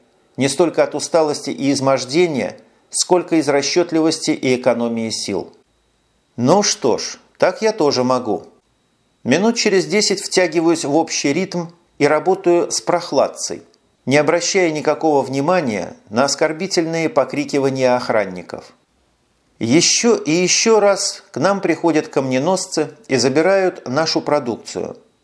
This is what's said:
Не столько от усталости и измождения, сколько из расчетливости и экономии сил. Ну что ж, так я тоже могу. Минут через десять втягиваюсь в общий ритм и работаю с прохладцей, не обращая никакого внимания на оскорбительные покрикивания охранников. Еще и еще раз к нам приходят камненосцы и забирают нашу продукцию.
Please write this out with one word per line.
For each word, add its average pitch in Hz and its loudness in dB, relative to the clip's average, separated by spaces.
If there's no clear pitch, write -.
Не 135 0
столько 160 0
от 185 -2
усталости 151 -2
и 139 -2
измождения, 131 0
сколько 170 0
из 151 0
расчетливости 156 0
и 127 0
экономии 117 -2
сил. - -6
Ну 147 4
что 120 0
ж, - -10
так 180 0
я 220 2
тоже 143 2
могу. 120 -2
Минут 190 2
через 190 0
десять 196 -2
втягиваюсь 165 0
в 143 -2
общий 151 0
ритм 175 -4
и 143 4
работаю 175 2
с - -4
прохладцей, 139 -2
не 131 4
обращая 170 2
никакого 151 0
внимания 135 -2
на 110 0
оскорбительные 160 -2
покрикивания 135 0
охранников. 101 -4
Еще 165 2
и - -2
еще 180 2
раз 202 0
к - -10
нам 185 0
приходят 160 0
камненосцы 143 -2
и 135 0
забирают 170 2
нашу 156 -2
продукцию. 120 -4